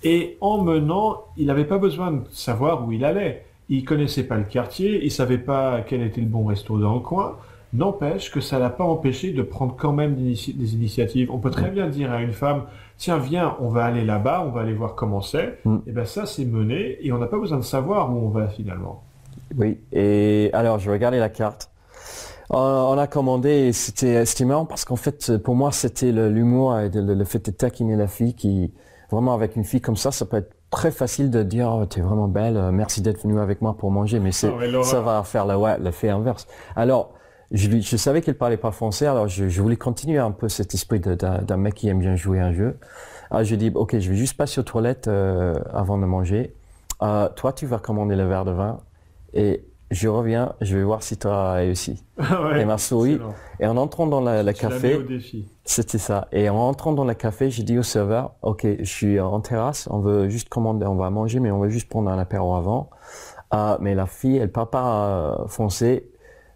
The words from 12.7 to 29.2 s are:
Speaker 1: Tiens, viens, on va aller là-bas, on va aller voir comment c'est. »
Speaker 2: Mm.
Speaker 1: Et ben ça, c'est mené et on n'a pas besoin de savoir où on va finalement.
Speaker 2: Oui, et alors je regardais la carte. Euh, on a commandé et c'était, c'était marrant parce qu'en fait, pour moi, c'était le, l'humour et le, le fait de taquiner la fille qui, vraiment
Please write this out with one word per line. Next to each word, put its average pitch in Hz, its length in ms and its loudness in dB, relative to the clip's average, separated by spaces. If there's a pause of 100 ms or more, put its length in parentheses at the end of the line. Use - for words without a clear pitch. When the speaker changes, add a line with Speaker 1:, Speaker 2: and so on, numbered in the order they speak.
Speaker 1:
Tiens, 170 200 0
viens, 147 420 0
on 123 80 -2
va 117 160 2
aller 117 200 0
là-bas, 110 420 2
on 143 40 -4
va 120 120 -4
aller 110 120 -2
voir 107 220 -4
comment 104 260 -2
c'est. » 170 420 -4
Speaker 2:
Mm. 110 120 4 (100)
Speaker 1:
Et 117 60 -10
ben 117 120 -4
ça, 202 220 -6
c'est 143 180 -6
mené 117 560 0
et 135 120 -2
on 120 60 0
n'a 120 100 -2
pas 208 100 -2
besoin 165 200 -2
de 123 60 -2
savoir 143 480 0
où 120 60 0
on 113 100 0
va 107 200 0
finalement. 92 560 -8 (520)
Speaker 2:
Oui, 110 220 2 (140)
et 104 600 4
alors 113 280 2
je 98 100 -2
regardais 120 300 2
la 110 100 2
carte. 107 400 -6 (840)
Euh, - 40 2
on 135 420 4
a 143 80 2
commandé 131 440 2
et 135 220 4
c'était, 120 540 2
c'était - 180 0
marrant 147 220 2
parce - 180 -8
qu'en 127 120 -4
fait, 123 420 0
pour 123 160 0
moi, 135 180 4
c'était 123 400 0
le, 110 160 4
l'humour 120 500 4
et 104 120 0
le, 101 240 2
le 98 100 2
fait 98 220 -4
de 104 40 -6
taquiner 113 460 0
la 104 100 2
fille 117 280 0
qui, 98 380 0 (380)
vraiment 123 220 2